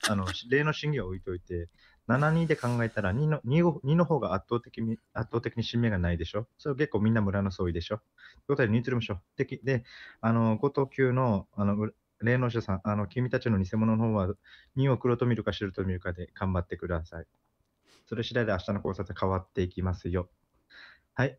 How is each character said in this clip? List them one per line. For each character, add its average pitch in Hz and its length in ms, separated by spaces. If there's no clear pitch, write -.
あ 107 60
の、 98 120
霊 135 140
の 151 100
審 151 200
議 135 80
は 92 60
置 92 100
い 90 40
と 92 140
い 90 60
て、 85 280
七 143 240
二 165 160
で 156 80
考 120 300
え 113 40
た 107 140
ら 95 100
二 139 140
の、 151 160
二 143 220
を、 160 180
二 147 140
の 175 80
方 147 160
が 92 140
圧 95 160
倒 117 100
的 - 200
に、 113 180
圧 110 200
倒 - 80
的 - 160
に 113 80
新 - 160
芽 117 100
が 101 80
な 87 140
い 85 60
で 85 60
し - 120
ょ。 107 100
そ - 100
れ 143 80
結 147 160
構 104 80
み 110 100
ん 113 40
な 113 60
村 98 220
の 98 80
総 92 180
意 87 40
で 85 80
し - 100
ょ。 107 60
と - 60
い - 20
う - 440
こ 143 80
と 147 60
で 117 60
二 117 140
釣 127 120
り - 20
ま 113 60
し - 80
ょ 117 40
う。 90 80
で 135 100
き-、 131 180
で、 127 180
あ 113 120
の、 113 240
五 139 140
等 139 160
級 131 260
の、 123 440
あ 101 80
の、 101 120
う-、 107 180
霊 120 160
能 123 120
者 117 100
さ 98 140
ん、 98 100
あ 104 100
の、 104 140
君 123 200
た 127 120
ち 123 100
の 104 80
偽 92 160
物 110 220
の 113 120
方 110 60
は、 98 180
二 135 120
を 127 100
黒 123 180
と 123 100
見 123 80
る 107 80
か 101 100
白 98 200
と 95 120
見 92 100
る 90 40
か 90 140
で 87 220
頑 95 180
張 90 80
っ 87 60
て 92 100
く 90 100
だ 85 180
さ 82 180
い。 - 40
そ - 80
れ 117 80
次 113 120
第 120 120
で 107 60
明 95 60
日 - 140
の 101 100
考 95 120
察 95 240
変 98 100
わ 95 100
っ - 140
て - 100
い 90 60
き 90 140
ま 92 120
す 87 160
よ。 90 200
は 127 100
い。 - 140